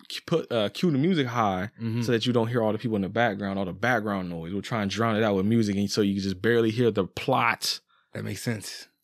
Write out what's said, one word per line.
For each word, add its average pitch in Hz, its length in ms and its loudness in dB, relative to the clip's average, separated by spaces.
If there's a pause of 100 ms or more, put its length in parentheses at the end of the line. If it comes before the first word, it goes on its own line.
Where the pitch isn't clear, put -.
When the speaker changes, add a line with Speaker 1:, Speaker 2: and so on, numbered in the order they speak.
Speaker 1:
cu-, - 160 -10
put, - 260 -2
uh, 107 180 0
cue 175 220 2
the 139 80 2
music 151 280 2
high 104 440 0 (100)
Speaker 2:
Mm-hmm. 113 220 -2
Speaker 1:
so 117 80 0
that 113 160 2
you 123 60 2
don't 117 140 2
hear 117 140 0
all 107 100 2
the 107 60 -2
people 110 180 -2
in 101 60 2
the 92 80 -2
background, 101 500 0
all 98 60 -2
the 87 80 -6
background 101 560 -2
noise. 82 240 -8
We'll 101 80 -4
try 113 220 -4
and 98 80 -2
drown 110 240 0
it 110 80 2
out 104 120 2
with 95 120 2
music 110 280 2
and 101 140 0
so - 120 0
you 101 120 2
can 98 100 -2
just 95 200 -4
barely 117 260 4
hear 113 220 2
the 101 140 0
plot." - 720 0 (340)
Speaker 2:
That 107 100 -8
makes 107 180 -8
sense. - 460 -6 (160)